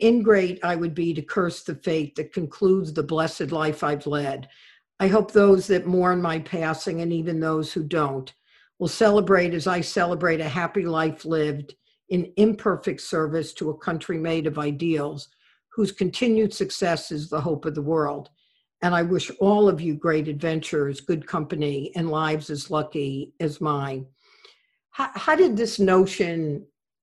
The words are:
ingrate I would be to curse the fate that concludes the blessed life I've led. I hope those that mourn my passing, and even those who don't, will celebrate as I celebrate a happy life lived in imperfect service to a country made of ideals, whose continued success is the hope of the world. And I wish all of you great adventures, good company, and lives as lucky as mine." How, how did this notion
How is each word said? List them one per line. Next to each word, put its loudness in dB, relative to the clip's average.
ingrate 4
I 0
would -4
be -2
to -4
curse -2
the -8
fate -4
that -8
concludes 0
the -2
blessed -2
life -2
I've -2
led. -4
I 2
hope 4
those 8
that 2
mourn 2
my -2
passing, -4
and -2
even -2
those -2
who -4
don't, -2
will -2
celebrate 2
as -4
I 0
celebrate 0
a -6
happy -4
life -2
lived -2
in -2
imperfect 2
service -2
to -6
a -6
country -6
made -2
of -4
ideals, -4
whose 0
continued 0
success -2
is -8
the -2
hope -4
of -4
the -4
world. -2
And 2
I 2
wish -2
all 6
of 0
you -2
great 0
adventures, -2
good -4
company, -4
and -2
lives -2
as -8
lucky -4
as -4
mine." -4
How, -4
how 0
did 6
this -2
notion 2